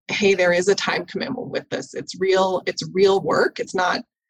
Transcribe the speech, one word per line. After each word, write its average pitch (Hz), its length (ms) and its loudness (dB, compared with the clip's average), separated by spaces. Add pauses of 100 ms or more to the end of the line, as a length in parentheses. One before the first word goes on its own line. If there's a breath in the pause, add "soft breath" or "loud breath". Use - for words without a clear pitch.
"Hey, 196 260 2
there 180 180 4
is 180 160 2
a 196 60 4
time 175 320 -2
commitment - 440 -8
with - 200 -8
this. - 240 -8
It's - 260 -12
real, 190 460 2
it's 180 160 -6 (100)
real 190 300 4
work. - 380 0
It's - 160 -8
not 185 280 -2 (260)